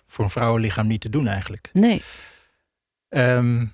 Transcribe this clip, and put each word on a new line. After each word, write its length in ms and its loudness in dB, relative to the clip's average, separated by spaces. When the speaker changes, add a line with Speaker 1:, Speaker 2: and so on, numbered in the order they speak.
Speaker 1:
voor 180 -4
een 80 0
vrouwenlichaam 560 0
niet 140 -2
te 80 -8
doen 180 0
eigenlijk. 460 -6
Speaker 2:
Nee. 280 4
Speaker 1:
Ehm, 640 2